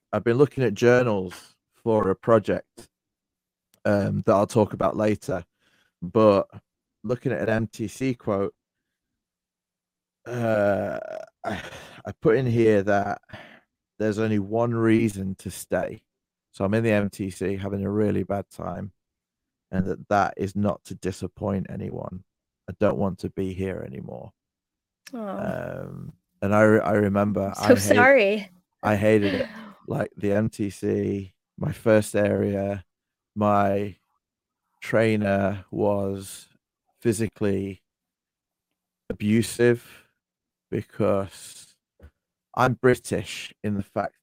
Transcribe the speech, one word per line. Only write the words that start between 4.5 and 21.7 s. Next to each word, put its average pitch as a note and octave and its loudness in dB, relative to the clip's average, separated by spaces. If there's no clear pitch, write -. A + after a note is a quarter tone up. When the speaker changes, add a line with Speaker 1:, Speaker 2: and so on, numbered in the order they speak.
Speaker 1:
about - -2
later. G2+ -2
But G2+ 4
looking B2 -4
at D#2 -2
an G2+ -2
M A2 0
T - -10
C B2+ -4
quote, G2 -4
uh, G2+ 0
I, - -6
I G#2 -10
put A#2 4
in C3 0
here A2+ 4
that G2+ 0
there's G#2+ 0
only A2 0
one A2+ 0
reason A2 2
to - -12
stay. - -6
So - -4
I'm G2 0
in A2+ 2
the A2+ 2
M G2+ 0
T F#2+ -6
C F#2+ -4
having G2 -6
a G2 -2
really G2+ 0
bad G2 -6
time, F2+ -12
and F#2 -2
that, - -8
that G2+ 2
is F#2+ -4
not G2+ -2
to F#2+ -14
disappoint F#2+ -6